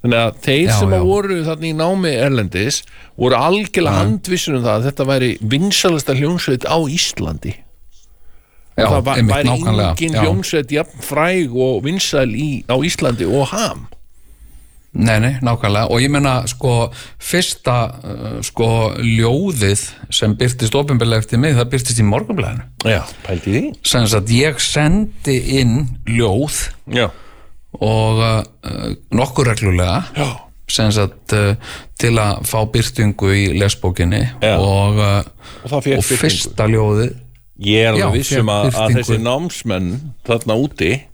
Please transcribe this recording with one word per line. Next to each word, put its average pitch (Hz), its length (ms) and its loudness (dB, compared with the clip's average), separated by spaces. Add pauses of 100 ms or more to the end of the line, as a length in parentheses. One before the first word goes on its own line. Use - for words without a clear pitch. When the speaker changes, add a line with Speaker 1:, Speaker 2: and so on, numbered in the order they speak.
Speaker 1:
Þannig 117 220 2
að 110 180 -2
þeir 151 240 2
Speaker 2:
Já, 208 140 2
Speaker 1:
sem 139 100 2
Speaker 2:
já. 95 80 2
Speaker 1:
að 127 80 2
voru 196 380 2
þarna 160 260 -4
í 160 80 -4
námi 175 400 0
erlendis 113 640 0 (400)
voru 123 180 4
algjörlega 170 560 0
Speaker 2:
Já. 98 80 2
Speaker 1:
handvissir 135 560 -2
um 120 80 -2
það 107 140 2
að 120 100 0
þetta 139 180 -2
væri 127 240 2 (100)
vinsælasta 147 760 0
hljómsveit 147 480 0
á 160 120 0 (120)
Íslandi. - 680 -4 (1160)
Speaker 2:
Já, 110 140 2
Speaker 1:
Og 104 80 2
það 135 100 2
var, 131 140 0
Speaker 2:
einmitt, 110 180 4
Speaker 1:
væri 123 140 2
Speaker 2:
nákvæmlega, 113 420 2
Speaker 1:
engin 156 240 -2
Speaker 2:
já. 110 60 2
Speaker 1:
hljómsveit 123 500 0
jafn - 320 -4
fræg 156 480 0
og 127 320 0
vinsæl 143 480 0
í, 143 160 -2 (140)
á 120 180 -2
Íslandi 127 480 -2
og 131 200 2
Ham. 190 360 -4 (1080)
Speaker 2:
Nei, 110 260 2
nei, 120 220 2
nákvæmlega. 113 500 0
Og 117 100 2
ég 135 100 2
meina, 143 340 2
sko, 120 440 0 (280)
fyrsta, - 580 -2 (240)
eh, 113 440 -10
sko, - 240 -2 (280)
ljóðið 113 840 2 (280)
sem 107 280 0
birtist 120 380 0
opinberlega 120 440 2
eftir 110 200 0
mig, 139 180 2
það 120 140 2
birtist 123 280 -2
í 113 80 4
Morgunblaðinu. 104 560 -2 (220)
Speaker 1:
Já, 110 160 2 (240)
pældi 98 320 -4
því. 165 60 0 (200)
Speaker 2:
Sem 120 240 2
sagt, 104 240 0
ég 131 300 2
sendi 151 720 0 (240)
inn 123 220 2 (260)
ljóð 117 540 0 (340)
Speaker 1:
Já. 117 140 2 (640)
Speaker 2:
og, 110 500 2 (400)
eh, - 320 -6 (160)
nokkur 127 400 2
reglulega, 98 540 0 (100)
Speaker 1:
Já. 147 140 -2 (400)
Speaker 2:
sem 107 240 2
sagt, 104 400 -2
eh, 104 240 2 (420)
til 117 160 2
að 107 320 0
fá 110 240 0
birtingu 101 640 2
í 98 240 2
lesbókinni 98 640 0 (180)
Speaker 1:
Já. 101 180 2
Speaker 2:
og, 101 400 4
eh, 101 260 2 (400)
Speaker 1:
Og 123 60 -8
það 143 120 0
fékk 135 160 2
Speaker 2:
og - 60 0
Speaker 1:
birtingu. 123 180 0
Speaker 2:
fyrsta - 460 0
ljóðið 110 460 2 (420)
Speaker 1:
Ég 104 280 2
er 113 80 2
alveg 110 60 2
Speaker 2:
Já, 196 140 2
Speaker 1:
viss 139 200 0
um 123 140 2
Speaker 2:
fékk 104 40 0
Speaker 1:
að, 104 160 2
að 110 220 0
Speaker 2:
birtingu. 120 100 4
Speaker 1:
þessi 113 240 0
námsmenn 117 800 -2 (240)
þarna 117 320 -2
úti 131 460 -2 (120)